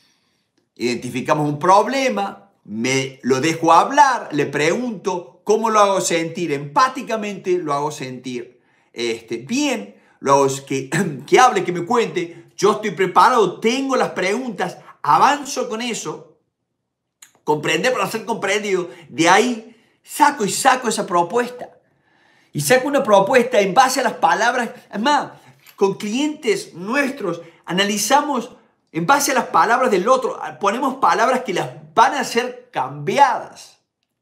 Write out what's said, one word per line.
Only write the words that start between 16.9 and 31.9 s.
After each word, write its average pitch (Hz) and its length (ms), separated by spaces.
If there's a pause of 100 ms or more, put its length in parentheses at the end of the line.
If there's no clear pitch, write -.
comprender 165 500
para - 160
ser 220 160
comprendido, 196 640 (180)
de 156 220
ahí 226 460 (260)
saco 277 420
y 185 60
saco 254 380
esa 202 180
propuesta. 180 640 (800)
Y 147 120
saco 254 260
una 277 140
propuesta 220 580
en 190 140
base 262 260
a 247 40
las 214 100
palabras. 220 560 (220)
Es 208 80
más, 262 320 (440)
con 196 180
clientes 214 800
nuestros 202 680 (240)
analizamos 220 840 (400)
en 165 160
base 285 260
a - 20
las 240 100
palabras 226 460
del 190 180
otro, 254 320 (180)
ponemos 247 360
palabras 226 480
que 196 100
las 143 180 (240)